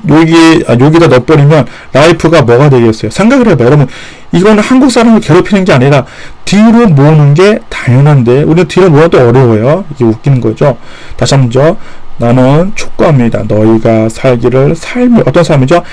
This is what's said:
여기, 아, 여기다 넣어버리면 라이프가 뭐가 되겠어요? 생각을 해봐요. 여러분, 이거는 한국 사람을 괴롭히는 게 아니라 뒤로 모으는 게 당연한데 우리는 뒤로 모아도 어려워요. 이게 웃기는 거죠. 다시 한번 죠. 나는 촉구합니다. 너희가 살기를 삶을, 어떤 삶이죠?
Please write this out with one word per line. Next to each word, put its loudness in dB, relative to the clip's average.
여기, 2
아, 0
여기다 2
넣어버리면 0
라이프가 2
뭐가 2
되겠어요? 0
생각을 0
해봐요. 0
여러분, 2
이거는 2
한국 0
사람을 2
괴롭히는 0
게 0
아니라 0
뒤로 2
모으는 2
게 0
당연한데 0
우리는 0
뒤로 0
모아도 2
어려워요. 0
이게 -4
웃기는 -2
거죠. -2
다시 -2
한번 0
죠. 0
나는 0
촉구합니다. -2
너희가 0
살기를 -2
삶을, -2
어떤 0
삶이죠? 0